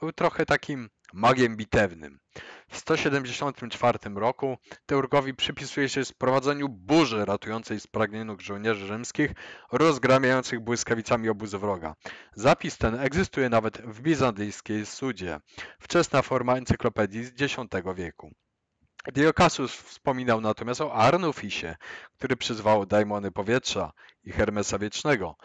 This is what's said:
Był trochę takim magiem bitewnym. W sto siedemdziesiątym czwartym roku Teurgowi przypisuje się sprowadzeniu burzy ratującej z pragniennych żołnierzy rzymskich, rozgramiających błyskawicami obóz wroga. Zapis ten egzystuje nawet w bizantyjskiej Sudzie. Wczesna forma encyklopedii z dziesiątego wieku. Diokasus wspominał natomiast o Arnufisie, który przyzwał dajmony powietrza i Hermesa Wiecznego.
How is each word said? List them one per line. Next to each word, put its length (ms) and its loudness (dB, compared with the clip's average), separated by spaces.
Był 120 -6
trochę 340 0
takim 440 -2
magiem 440 4
bitewnym. 640 -2
W 80 -16
sto 200 0
siedemdziesiątym 760 -2
czwartym 480 0
roku 400 -2
Teurgowi 480 2
przypisuje 540 -4
się 160 -2
sprowadzeniu 640 0
burzy 560 4
ratującej 560 -2
z 60 -16
pragniennych 540 -4
żołnierzy 460 -2
rzymskich, 460 -2
rozgramiających 880 4
błyskawicami 680 -2
obóz 220 -4
wroga. 440 -4
Zapis 440 2
ten 220 0
egzystuje 480 0
nawet 320 2
w 200 -14
bizantyjskiej 880 0
Sudzie. 540 -6
Wczesna 420 2
forma 340 0
encyklopedii 680 -2
z 100 -14
dziesiątego 600 -4
wieku. 380 -10
Diokasus 640 4
wspominał 640 -2
natomiast 400 -2
o 140 -4
Arnufisie, 800 2
który 200 -2
przyzwał 500 2
dajmony 440 2
powietrza 640 -2
i 80 -14
Hermesa 460 0
Wiecznego. 680 -2